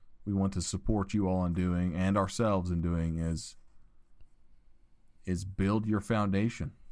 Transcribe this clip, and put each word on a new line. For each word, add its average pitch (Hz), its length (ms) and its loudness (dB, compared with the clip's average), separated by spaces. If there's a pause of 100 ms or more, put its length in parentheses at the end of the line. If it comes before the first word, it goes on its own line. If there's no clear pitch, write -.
(260)
we 101 80 -4
want 98 200 0
to 92 80 -2
support 98 520 0
you 101 140 2
all 92 180 2
in 87 80 0
doing 90 420 0
and 95 220 2
ourselves 95 540 2
in 85 100 0
doing 82 380 0
is, 82 360 -4 (1700)
is 92 200 -2
build 98 400 0
your 107 160 0
foundation. 107 720 0 (200)